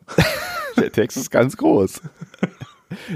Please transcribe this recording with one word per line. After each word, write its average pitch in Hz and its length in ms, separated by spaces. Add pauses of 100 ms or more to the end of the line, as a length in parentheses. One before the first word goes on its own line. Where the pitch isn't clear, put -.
<laughs> 622 720
Der - 140
Text - 260
ist - 140
ganz 123 260
groß. - 440 (1160)